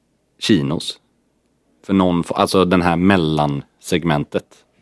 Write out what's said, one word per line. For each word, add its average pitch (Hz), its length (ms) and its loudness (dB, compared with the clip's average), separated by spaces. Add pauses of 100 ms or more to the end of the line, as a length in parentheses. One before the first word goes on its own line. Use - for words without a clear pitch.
(380)
chinos. - 640 -2 (840)
För 98 60 -4
någon, 90 360 2
alltså 95 360 2
den 90 180 2
här 87 140 0
mellansegmentet 78 1500 -2 (360)